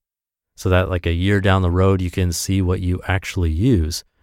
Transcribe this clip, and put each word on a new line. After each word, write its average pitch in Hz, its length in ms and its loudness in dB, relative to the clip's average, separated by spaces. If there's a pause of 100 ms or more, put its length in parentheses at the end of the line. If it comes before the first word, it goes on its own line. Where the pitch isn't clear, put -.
(580)
so - 100 -6
that, 92 220 2
like, 90 160 -4
a 85 80 0
year 98 260 2
down 95 220 2
the 87 100 2
road, 95 300 2
you 90 100 -4
can 90 220 0
see 95 280 -2
what 90 200 -2
you 90 260 -2
actually 95 420 -2
use. 82 540 0 (200)